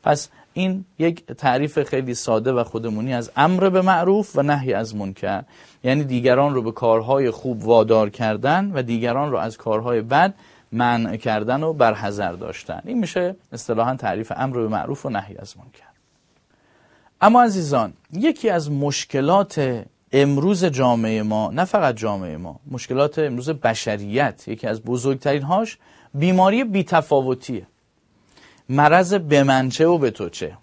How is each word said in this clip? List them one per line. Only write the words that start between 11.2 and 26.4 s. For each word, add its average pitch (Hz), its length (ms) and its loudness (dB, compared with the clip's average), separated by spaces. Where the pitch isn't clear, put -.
و 160 100 -2
برحذر 104 580 0
داشتن. - 540 -12
این 240 140 -6
می‌شه 180 360 -2
اصطلاحاً 120 420 -2
تعریف 110 400 -6
امر 131 220 -4
به 113 100 -2
معروف 110 380 -6
و 135 40 -6
نهی 98 280 -8
از 104 200 -18
منکر. - 300 -20
اما 233 220 8
عزیزان، 147 500 0
یکی 226 360 0
از 160 220 -2
مشکلات 143 1120 0
امروز 143 540 4
جامعه 120 560 2
ما، 107 320 -2
نه 170 120 0
فقط 156 300 0
جامعه 98 420 -6
ما، 82 220 -12
مشکلات 135 480 -2
امروز 131 300 -4
بشریت، 113 1000 -4
یکی 113 200 -8
از 110 140 -4
بزرگترین 135 600 -2
هاش 190 360 -4
بیماری 185 500 2